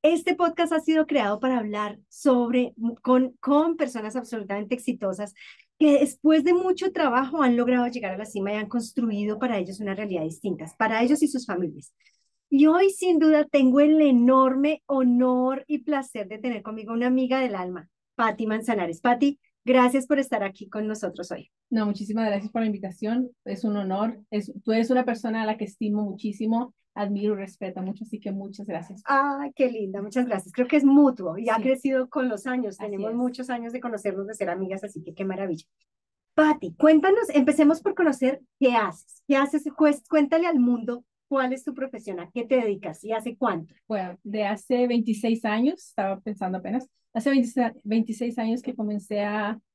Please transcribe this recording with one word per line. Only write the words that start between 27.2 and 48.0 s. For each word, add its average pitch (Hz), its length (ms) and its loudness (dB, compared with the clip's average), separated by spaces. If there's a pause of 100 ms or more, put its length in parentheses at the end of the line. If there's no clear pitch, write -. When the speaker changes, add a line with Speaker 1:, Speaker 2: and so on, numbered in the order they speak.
Speaker 2:
y 202 40 -4
respeto 190 440 -10
mucho, 190 240 -8
así 214 140 -12
que 202 120 -8
muchas 196 360 -10
gracias. 175 380 -10
Speaker 1:
Ay, 277 480 -2
qué 254 160 2
linda, 202 320 -8
muchas 214 240 -4
gracias. 202 280 -6
Creo 247 140 -2
que 294 100 2
es 285 80 4
mutuo 254 520 4
y 226 120 -2
ha 220 80 2
Speaker 2:
Sí. 220 60 -2
Speaker 1:
crecido 262 460 0
con 254 200 -2
los 208 180 -6
años. 240 320 -6
Speaker 2:
Así 208 120 -10
Speaker 1:
Tenemos 202 200 -6
Speaker 2:
es. 233 60 -4
Speaker 1:
muchos 247 320 -4
años 233 240 -6
de 247 80 -8
conocernos, 202 460 -6
de 220 80 -12
ser 180 140 -4
amigas, 190 340 -6
así 202 200 -14
que 165 100 -16
qué 196 120 -8
maravilla. 190 400 -6 (680)
Pati, 302 400 2
cuéntanos, 370 580 6
empecemos 294 480 4
por 392 140 -2
conocer 269 460 0 (180)
qué 247 160 4
haces. - 520 -4
¿Qué 277 80 2
haces? 277 280 2 (140)
Pues, 294 300 4
cuéntale 320 400 2
al 320 120 2
mundo 240 440 0 (240)
cuál 262 260 0
es 262 100 -10
tu 277 100 -8
profesión, 240 460 -10
a 170 120 -14
qué 233 140 -6
te 254 120 2
dedicas 202 460 -4
y 214 100 -8
hace 226 220 -6
cuánto. 175 380 -4 (140)
Speaker 2:
Bueno, 185 360 -6
de 208 220 -4
hace 240 420 -2
veintiséis 226 560 0
años, 240 440 -2
estaba 196 320 -4
pensando 190 400 -6
apenas, 208 280 -6 (260)
hace 233 180 0
veintiséis, 240 420 0 (100)
veintiséis 226 540 -2